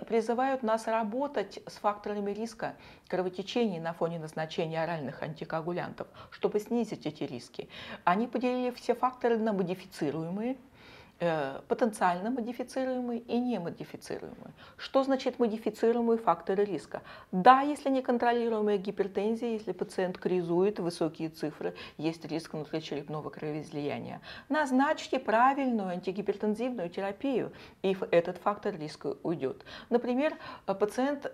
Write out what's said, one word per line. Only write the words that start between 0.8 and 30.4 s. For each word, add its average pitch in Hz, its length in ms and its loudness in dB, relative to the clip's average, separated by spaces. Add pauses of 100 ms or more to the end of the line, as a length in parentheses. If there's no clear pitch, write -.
работать 226 760 -2
с - 100 -12
факторами 208 560 -2
риска 208 440 -6 (320)
кровотечения 185 760 0
на 165 120 -4
фоне 170 260 -2
назначения 160 640 -2
оральных 160 400 -4
антикоагулянтов, 165 840 -4 (240)
чтобы 202 280 0
снизить 233 460 -2
эти 147 180 -4
риски. - 460 -8 (340)
Они 202 240 4
поделили 247 440 0
все 240 220 0
факторы 240 440 2
на 220 160 2
модифицируемые, 185 1040 -2 (640)
э, 156 480 0
потенциально 214 640 2
модифицируемые 247 880 -4
и 240 200 -2
немодифицируемые. - 1120 -6 (240)
Что - 260 0
значит 262 360 0
модифицируемые 233 800 4
факторы 202 480 2
риска? - 360 -6 (300)
Да, 254 300 10
если 285 280 0
неконтролируемая 240 880 2
гипертензия, 202 720 0
если 220 220 -4
пациент 180 460 -2
кризует, 180 640 2
высокие 165 500 -2
цифры, - 460 -6 (220)
есть 160 280 -4
риск 160 280 -6
внутричерепного 151 760 -6
кровоизлияния. 143 920 -6 (280)
Назначьте 277 680 2
правильную 240 680 4
антигипертензивную 208 1000 -2
терапию, 196 640 -2 (300)
и 190 120 4
ф-, 190 180 -2
этот 175 260 6
фактор 208 380 0
риска 151 480 -6
уйдет. 135 420 -2 (240)
Например, 247 440 2 (340)